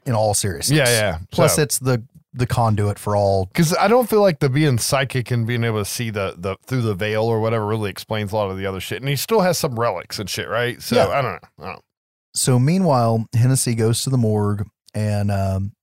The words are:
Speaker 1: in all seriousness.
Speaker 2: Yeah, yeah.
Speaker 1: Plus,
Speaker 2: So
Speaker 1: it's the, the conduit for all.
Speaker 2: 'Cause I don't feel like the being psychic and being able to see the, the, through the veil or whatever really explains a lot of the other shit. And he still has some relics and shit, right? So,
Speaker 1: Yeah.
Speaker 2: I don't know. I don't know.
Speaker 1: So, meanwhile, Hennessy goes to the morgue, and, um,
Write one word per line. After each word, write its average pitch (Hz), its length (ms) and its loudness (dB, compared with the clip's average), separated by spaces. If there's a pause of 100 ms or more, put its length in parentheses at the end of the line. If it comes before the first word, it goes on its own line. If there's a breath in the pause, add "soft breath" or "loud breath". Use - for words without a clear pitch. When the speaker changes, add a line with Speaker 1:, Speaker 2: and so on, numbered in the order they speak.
Speaker 1:
in 123 100 -2
all 107 200 2
seriousness. 110 420 0
Speaker 2:
Yeah, 131 120 4
yeah. 107 300 2 (120)
Speaker 1:
Plus, 160 260 2
Speaker 2:
So 156 60 2
Speaker 1:
it's - 160 -2
the, 127 240 0 (300)
the 123 140 -2
conduit 104 520 0
for 107 160 -4
all. 98 400 2
Speaker 2:
'Cause 170 240 2
I 196 100 4
don't 240 220 4
feel 214 120 4
like 185 180 2
the 143 80 2
being 135 300 2
psychic 131 520 -2
and 117 160 0
being 120 180 -2
able 110 140 0
to 104 60 -2
see 113 260 -6
the, 98 260 -4
the, 95 200 -6 (100)
through 127 160 -2
the 110 120 0
veil 107 300 -2
or 113 160 0
whatever 113 260 -2
really 107 240 -2
explains 107 420 -6
a 110 40 -2
lot 101 140 0
of 95 80 -8
the 98 80 -6
other 95 140 -4
shit. 101 200 -8
And 135 80 -6
he 143 80 -2
still 220 260 0
has 180 160 2
some 117 200 -4
relics 110 400 -4
and 98 100 -6
shit, 90 200 -6
right? 120 340 -4
So, - 140 0
Speaker 1:
Yeah. - 120 4
Speaker 2:
I 131 140 0
don't 110 100 -2
know. - 160 -14 (120)
I - 60 -18
don't 92 80 -12
know. - 60 -20 (540)
Speaker 1:
So, 127 240 2
meanwhile, 127 760 2
Hennessy 123 400 2
goes 113 300 0
to 135 60 -2
the 135 60 0
morgue, 107 500 0 (280)
and, 104 360 0
um, 98 420 -2 (100)